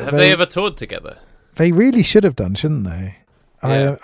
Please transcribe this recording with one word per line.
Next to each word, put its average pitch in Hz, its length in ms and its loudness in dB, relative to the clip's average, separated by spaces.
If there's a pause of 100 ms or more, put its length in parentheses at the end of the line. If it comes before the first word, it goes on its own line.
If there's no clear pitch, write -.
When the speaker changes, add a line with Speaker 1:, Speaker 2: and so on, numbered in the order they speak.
Speaker 1:
Have 139 80 -6
Speaker 2:
they 143 60 0
Speaker 1:
they 185 140 4
ever 175 140 2
toured 185 300 -6
together? - 420 -14 (380)
Speaker 2:
They 170 160 2
really 233 300 4
should 208 220 4
have 156 120 0
done, 95 180 -4
shouldn't 151 300 -2
they? 92 320 -10 (460)
I, 135 160 0
Speaker 1:
Yeah. 139 260 0